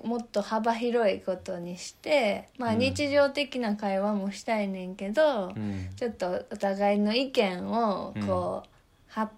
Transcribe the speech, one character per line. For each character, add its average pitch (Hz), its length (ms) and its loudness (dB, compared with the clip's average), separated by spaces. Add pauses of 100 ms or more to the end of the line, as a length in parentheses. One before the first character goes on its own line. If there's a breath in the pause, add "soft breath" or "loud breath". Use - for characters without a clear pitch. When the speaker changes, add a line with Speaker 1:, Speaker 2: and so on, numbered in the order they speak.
Speaker 1:
も 233 120 -2
っ 233 100 -8
と 202 160 -2
幅 226 320 0
広 226 360 2
い 190 100 -4
こ 185 140 -4
と 180 220 -8
に 175 220 -10
し - 160 -14
て、 247 520 0 (120)
ま 240 100 -2
あ、 226 40 2
Speaker 2:
う - 20 2
ん。 220 40 4
Speaker 1:
日 269 300 2
常 285 220 6
的 285 260 -4
な 220 180 0
会 196 240 0
話 208 140 2
も 196 180 -2
し - 120 -14
た 220 180 0
い 202 60 -2
ね 185 180 -6
ん 185 100 -8
け 196 140 -6
ど、 247 380 4
Speaker 2:
う - 60 -10
ん。 101 420 -4
Speaker 1:
ち 254 100 -4
ょ 233 40 -2
っ - 20 -4
と 180 400 -4
お 214 60 -6
互 202 400 2
い - 20 4
の 208 160 2
意 269 160 0
見 196 400 0
を、 208 440 0
Speaker 2:
う 214 40 -4
ん。 208 80 -2
Speaker 1:
こ 180 380 -2
う、 - 40 -20 (420)
発 214 260 -4